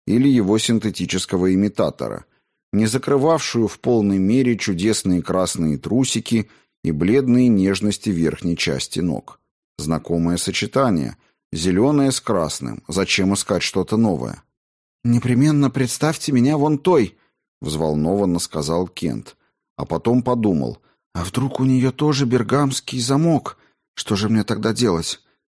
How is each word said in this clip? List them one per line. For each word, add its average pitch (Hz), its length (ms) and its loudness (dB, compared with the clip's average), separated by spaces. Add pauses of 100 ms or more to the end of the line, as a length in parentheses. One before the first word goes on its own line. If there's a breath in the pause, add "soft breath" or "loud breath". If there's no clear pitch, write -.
или 127 200 4
его 110 300 4
синтетического 95 960 0
имитатора, 78 680 -2 (480)
не 107 140 2
закрывавшую 131 800 0
в - 100 -10
полной 101 400 2
мере 120 380 2
чудесные 95 640 0
красные 85 560 -2
трусики 113 720 -2 (340 soft breath)
и 85 80 -2
бледные 123 560 4
нежности 98 600 0
верхней 82 460 -2
части - 440 -4
ног. 82 400 -6 (380)
Знакомое 82 580 -2
сочетание. 95 800 -2 (360)
Зелёное 117 580 2
с 127 100 -4
красным. 76 680 -4
Зачем 95 460 0
искать 98 280 -2
что-то 95 340 -2
новое? 76 460 -2 (640)
"Непременно 123 640 2
представьте 147 640 -2
меня 135 260 4
вон 147 200 2
той", 143 380 2 (460)
взволнованно 80 760 0
сказал 82 500 -2
Кент, - 480 -8 (400)
а - 100 -8
потом 120 360 0
подумал: 104 560 0 (360)
"А 85 100 -6
вдруг 127 360 -4
у 131 40 2
неё 131 260 2
тоже 143 360 0
бергамский 127 720 0
замок? 143 560 0 (380)
Что - 200 -4
же 101 140 -2
мне 110 160 2
тогда 107 280 -2
делать? 101 480 -2 (300)